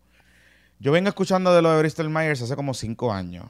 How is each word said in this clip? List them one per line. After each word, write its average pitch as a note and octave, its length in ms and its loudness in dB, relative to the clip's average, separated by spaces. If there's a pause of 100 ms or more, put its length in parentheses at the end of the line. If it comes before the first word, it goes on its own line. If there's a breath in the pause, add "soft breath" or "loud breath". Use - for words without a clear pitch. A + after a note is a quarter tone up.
(760 soft breath)
Yo C3+ 140 -2
vengo F3+ 180 2
escuchando F#3 460 0
de E3+ 80 6
lo E3 80 4
de D#3 80 4
Bristol D#3 320 0
Myers D#3 320 -2
hace A#2+ 120 -6
como C#3 200 -6
cinco A2+ 360 -4
años. F2+ 380 -8